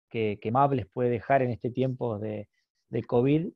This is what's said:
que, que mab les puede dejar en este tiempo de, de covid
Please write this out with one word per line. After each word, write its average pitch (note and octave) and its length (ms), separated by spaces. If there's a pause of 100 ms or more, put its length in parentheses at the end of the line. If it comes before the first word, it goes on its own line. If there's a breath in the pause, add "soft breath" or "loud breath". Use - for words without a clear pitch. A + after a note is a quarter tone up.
que, G#2+ 320
que A2 120
mab C#3 200
les A#2 140
puede B2 240
dejar C3 320
en B2 80
este A#2 200
tiempo B2 500
de, G#2+ 280 (400)
de A#2+ 140
covid C#3 540